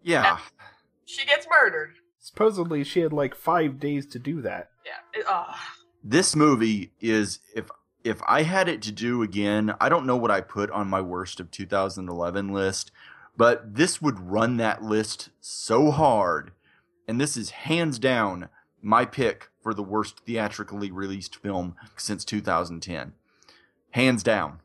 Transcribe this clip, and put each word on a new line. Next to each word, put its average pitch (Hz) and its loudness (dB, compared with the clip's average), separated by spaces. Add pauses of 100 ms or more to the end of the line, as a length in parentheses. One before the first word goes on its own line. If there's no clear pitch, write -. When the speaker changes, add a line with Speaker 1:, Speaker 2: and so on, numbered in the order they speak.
Speaker 1:
Yeah. 131 4
Speaker 2:
And - -4 (640)
she - -10
gets 294 2
murdered. 240 4 (240)
Speaker 3:
Supposedly, 175 0
she 143 0
had, 156 2
like, 143 0
five 156 2
days 143 -2
to - -12
do 139 -6
that. 92 -6 (140)
Speaker 2:
Yeah. - -10
It, - -6
uh. - -2 (480)
Speaker 1:
This 143 2
movie 113 4 (100)
is, 107 0 (160)
if, 110 -10 (320)
if 110 -4
I 135 4
had 185 2
it 117 -4
to 104 -8
do 117 -2
again, 104 0
I 127 2
don't 151 2
know 127 2
what 117 2
I 98 2
put 101 -4
on 101 -4
my 95 0
worst 92 -8
of 87 -14
two 98 -12
thousand 95 -2
eleven 90 -4
list, 98 -2 (460)
but 117 4
this 156 2
would 135 0
run 107 0
that 110 0
list 110 -2 (100)
so 143 2
hard, 101 2 (560)
and 113 -2
this 143 -2
is 113 -8
hands 156 -2
down 107 0 (320)
my 110 4
pick - -2 (120)
for 113 -4
the 104 -4
worst 101 -4
theatrically 104 -6
released 98 -8
film 90 -6 (200)
since 107 -8
two 104 -4
thousand 85 -2
ten. 82 -10 (800)
Hands 123 2
down. 82 0